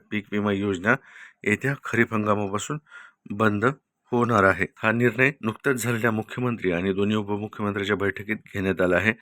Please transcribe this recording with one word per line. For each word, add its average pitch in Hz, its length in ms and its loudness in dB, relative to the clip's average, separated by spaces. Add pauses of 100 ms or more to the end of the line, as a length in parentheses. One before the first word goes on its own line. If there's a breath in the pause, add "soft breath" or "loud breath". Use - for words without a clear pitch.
(100)
पीक 104 220 -6
विमा 104 200 0
योजना 101 440 0 (480 loud breath)
येत्या 131 300 0 (100)
खरीप 113 300 0
हंगामापासून 104 640 -2 (540 loud breath)
बंद 104 320 2 (480)
होणार 117 320 4
आहे. 92 220 4 (100)
हा 110 160 0
निर्णय 120 380 2 (120)
नुकताच 117 400 -2
झालेल्या 120 280 0
मुख्यमंत्री 110 600 -4
आणि 90 200 0
दोन्ही 101 240 0
उपमुख्यमंत्र्यांच्या 104 800 -2
बैठकीत 101 400 -4 (180)
घेण्यात 95 260 0
आला 90 160 4
आहे. 90 260 2